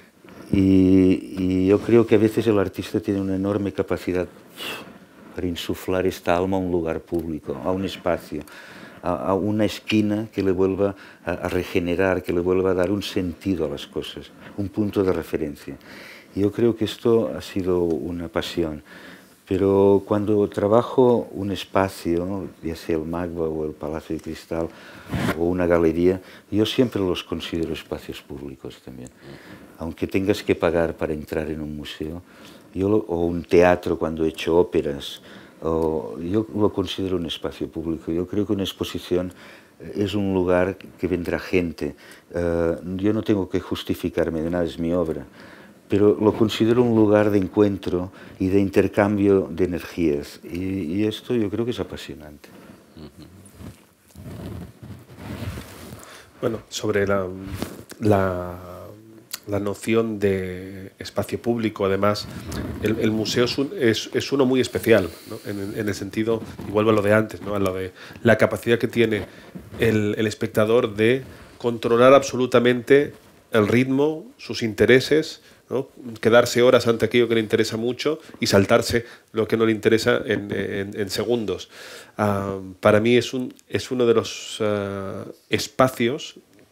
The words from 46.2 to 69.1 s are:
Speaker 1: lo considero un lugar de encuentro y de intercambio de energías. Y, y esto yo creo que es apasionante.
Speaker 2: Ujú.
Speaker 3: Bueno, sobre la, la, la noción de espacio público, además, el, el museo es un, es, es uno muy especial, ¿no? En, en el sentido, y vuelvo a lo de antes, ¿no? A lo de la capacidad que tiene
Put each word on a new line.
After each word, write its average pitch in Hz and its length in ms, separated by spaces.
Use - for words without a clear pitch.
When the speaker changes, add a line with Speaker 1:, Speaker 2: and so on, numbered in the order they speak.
Speaker 1:
lo 107 100
considero 117 520
un 120 120
lugar 107 360
de 101 60
encuentro 95 760
y 95 80
de 98 140
intercambio 98 920
de 82 140
energías. 78 760
Y, 95 420
y 92 200
esto 107 320
yo 107 140
creo 107 160
que 123 60
es 95 100
apasionante. 73 640
Speaker 2:
Ujú. 73 320
Speaker 3:
Bueno, 113 300
sobre 104 360
la, 98 220
la, 92 580
la 101 120
noción 110 580
de 95 800
espacio - 440
público, 113 440
además, 98 400
el, 107 140
el 110 140
museo 110 320
es 117 140
un, 143 200
es, 117 360
es - 180
uno 139 140
muy 127 160
especial, 101 480
¿no? 107 160
En, 101 320
en 104 120
el 98 40
sentido, 110 480
y - 20
vuelvo 107 200
a - 20
lo 104 80
de 101 120
antes, 107 280
¿no? 98 120
A 101 60
lo 95 140
de 92 180
la 110 140
capacidad 110 420
que 123 80
tiene 110 380